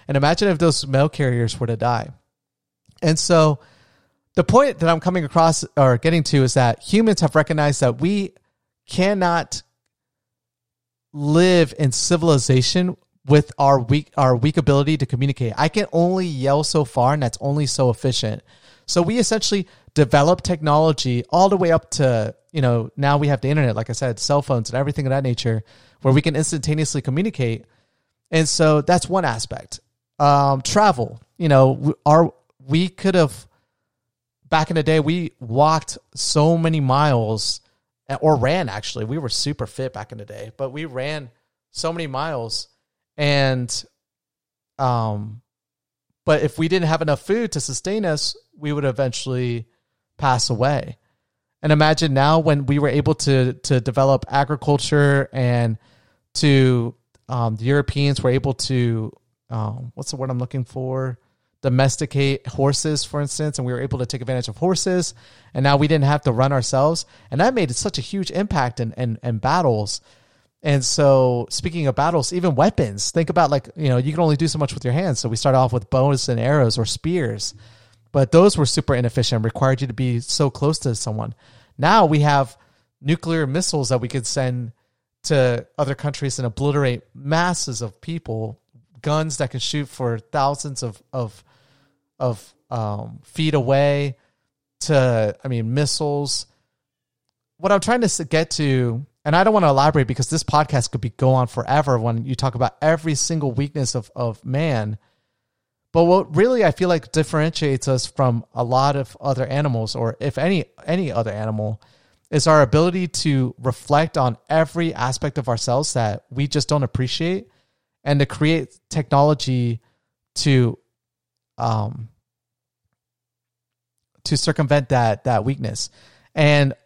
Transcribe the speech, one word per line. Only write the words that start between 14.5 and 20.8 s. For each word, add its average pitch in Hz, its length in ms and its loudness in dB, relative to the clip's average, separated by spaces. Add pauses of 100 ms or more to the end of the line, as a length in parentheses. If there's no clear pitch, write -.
ability 143 400 2
to 139 100 -2
communicate. 127 520 -2
I 151 100 2
can 208 240 -2
only 180 360 0
yell 139 360 0
so 147 220 0
far, 127 280 0
and 151 80 -2
that's 120 200 -4
only 143 240 -2
so 127 240 0
efficient. 113 520 -2 (440)
So - 160 0
we 214 180 0
essentially 208 480 -2 (260)
developed 151 500 4
technology 151 840 0